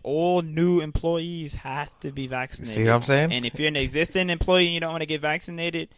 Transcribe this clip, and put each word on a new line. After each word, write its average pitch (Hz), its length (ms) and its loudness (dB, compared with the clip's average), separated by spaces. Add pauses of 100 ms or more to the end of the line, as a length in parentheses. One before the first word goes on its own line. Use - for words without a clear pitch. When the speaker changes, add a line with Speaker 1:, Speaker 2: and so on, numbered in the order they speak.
Speaker 1:
all 175 400 2
new 170 380 2
employees 165 760 -2
have 139 320 -6 (120)
to 139 120 -8
be 135 140 -6
vaccinated. 127 480 -6
Speaker 2:
See 110 100 2
what 113 100 6
I'm 120 80 4
saying? 139 300 2
Speaker 1:
And 123 140 -2
if 117 120 -8
you're 151 100 2
an 151 80 -2
existing 151 540 0
employee 180 360 4
and 170 80 0
you 170 60 -2
don't 165 120 -4
wanna 160 140 -4
get 151 160 -2
vaccinated, 165 760 -4